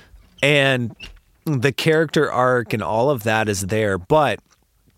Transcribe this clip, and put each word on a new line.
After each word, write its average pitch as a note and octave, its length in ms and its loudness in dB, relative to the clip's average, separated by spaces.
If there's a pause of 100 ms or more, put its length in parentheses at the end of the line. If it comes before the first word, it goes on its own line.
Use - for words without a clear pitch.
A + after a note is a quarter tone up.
(440)
And C3+ 500 0 (520)
the C#3 260 0
character D#3 600 0
arc B2 420 0
and G#2 100 -4
all A2 260 0
of A#2+ 140 -2
that A2 240 0
is G2 140 -2
there, G2+ 360 0
but, B2+ 420 0 (580)